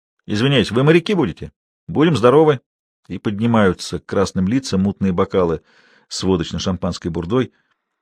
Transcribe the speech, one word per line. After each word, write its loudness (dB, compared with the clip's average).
«Извиняюсь, 0
вы 2
моряки 2
будете? -4
Будем 2
здоровы!» 4
И -10
поднимаются 0
к -20
красным -2
лицам -2
мутные -2
бокалы 0
с -10
водочно-шампанской -2
бурдой. -4